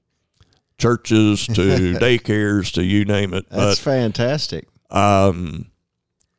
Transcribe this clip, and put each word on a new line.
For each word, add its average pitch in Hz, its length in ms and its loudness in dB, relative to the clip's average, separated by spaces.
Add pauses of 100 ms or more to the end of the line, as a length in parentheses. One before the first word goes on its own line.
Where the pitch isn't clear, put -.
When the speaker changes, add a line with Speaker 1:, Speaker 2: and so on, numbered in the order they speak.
(760)
Speaker 1:
churches 110 680 2
to 117 60 -4
Speaker 2:
<laughs> 92 460 2
Speaker 1:
daycares 107 720 0
to 101 100 -2
you 101 220 2
name 101 280 -2
it. 95 160 -6
Speaker 2:
That's 101 300 0
Speaker 1:
But, - 40 -14
Speaker 2:
fantastic. 123 840 -4 (220)
Speaker 1:
um, 95 840 0 (680)